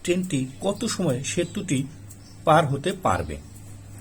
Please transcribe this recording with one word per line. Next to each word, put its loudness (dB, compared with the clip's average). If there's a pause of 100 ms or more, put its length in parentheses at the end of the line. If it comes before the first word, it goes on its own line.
ট্রেনটি 2 (220)
কত 0 (140)
সময়ে 2 (120)
সেতুটি 0 (680)
পার 8
হতে 0 (160)
পারবে? 2 (640)